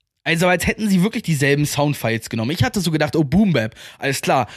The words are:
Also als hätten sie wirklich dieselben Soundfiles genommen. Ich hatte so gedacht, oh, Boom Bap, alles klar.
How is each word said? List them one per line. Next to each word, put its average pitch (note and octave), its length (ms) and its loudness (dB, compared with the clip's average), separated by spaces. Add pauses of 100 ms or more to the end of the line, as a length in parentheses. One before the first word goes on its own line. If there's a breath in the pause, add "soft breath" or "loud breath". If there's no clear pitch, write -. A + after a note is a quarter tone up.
(240)
Also E3+ 240 2
als F3+ 180 2
hätten A3 220 -2
sie F#3+ 140 4
wirklich A3 200 -2
dieselben C#3+ 440 2
Soundfiles C#3 640 -2
genommen. A2+ 200 -4
Ich F#3 140 -2
hatte A#3 160 -2
so F3 100 -2
gedacht, D3+ 260 0
oh, E3 80 2
Boom F3+ 280 2
Bap, A2+ 220 -2 (240 loud breath)
alles C3+ 240 -4
klar. D3 240 2 (100)